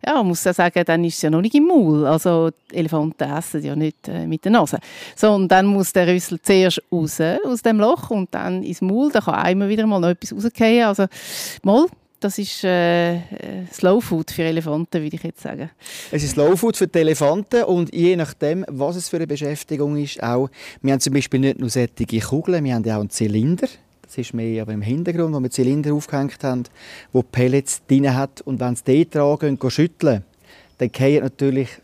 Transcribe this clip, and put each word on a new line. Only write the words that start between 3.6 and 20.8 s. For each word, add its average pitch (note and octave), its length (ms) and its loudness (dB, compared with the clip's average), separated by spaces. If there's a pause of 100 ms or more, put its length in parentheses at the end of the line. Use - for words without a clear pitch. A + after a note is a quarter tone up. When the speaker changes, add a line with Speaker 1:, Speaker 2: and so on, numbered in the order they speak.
Speaker 1:
ja C#3+ 120 -4
nicht, D#3 320 -4
äh, E3+ 180 -6
mit D#3+ 180 -6
der G3 80 2
Nase. G#3 260 2 (360)
So, G#3+ 180 4
und G3 160 2
dann F#3+ 180 4
muss G3 260 2
der F3+ 160 2
Rüssel F3+ 340 -2
zuerst F#3 480 2
raus E3 300 -2 (240)
aus B3 180 -4
dem A3 160 2
Loch A#3 320 2
und G3+ 240 -4
dann F#3 280 -4
ins - 180 -8
Maul. A3+ 320 0
Da A3 80 2
kann - 140 -2
einmal F#3+ 340 0
wieder G#3+ 180 0
mal G3+ 140 2
noch E3+ 80 2
etwas - 240 -4
rausfallen. A3+ 520 2
Also G3 220 0 (560)
mal, A#3 240 4 (320)
das G3 200 -4
ist, - 260 -8
äh, F3 520 2
äh, F3 40 -4 (520)
Slow F#3+ 280 2
Food D#3+ 300 -4
für - 120 -4
Elefanten, D#3+ 600 -2
würde D3+ 140 -8
ich - 60 -12
jetzt - 200 -12
sagen. - 280 -10 (400)
Speaker 2:
Es D3+ 120 -2
ist C#3 100 -6
Slow D3+ 240 4
Food A3+ 200 0
für F#3 100 0
die E3+ 120 0
Elefanten D#3+ 680 2
und F3 300 0
je F3 220 4
nachdem, D#3+ 520 -4
was C#3+ 280 -4
es F3 120 -10
für - 80 -6
eine E3 100 -2
Beschäftigung D3 680 -4
ist, C#3+ 260 -6
auch, B2 280 0 (320)